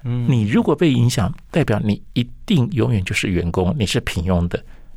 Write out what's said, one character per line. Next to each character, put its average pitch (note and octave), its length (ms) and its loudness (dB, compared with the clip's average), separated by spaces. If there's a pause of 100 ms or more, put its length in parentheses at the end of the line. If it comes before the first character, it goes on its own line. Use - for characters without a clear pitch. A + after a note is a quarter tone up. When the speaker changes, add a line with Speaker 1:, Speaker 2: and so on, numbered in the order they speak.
Speaker 1:
嗯。 A#2+ 240 -2
Speaker 2:
你 A#2 180 2
如 G#3+ 160 2
果 E3+ 100 0
被 D#3+ 180 4
影 A#2+ 180 4
响， F#2 240 0 (180)
代 D#3 140 2
表 G#2 180 0
你 G#2 180 0 (120)
一 B2 140 0 (180)
定 C3+ 260 2
永 A#2+ 220 2
远 F#2+ 100 2
就 - 100 -6
是 - 140 -2
员 E2+ 240 0
工， F2+ 260 0
你 G#2 80 0
是 A#2 140 -2
平 - 240 -4
庸 F2 240 2
的， - 160 -4 (340)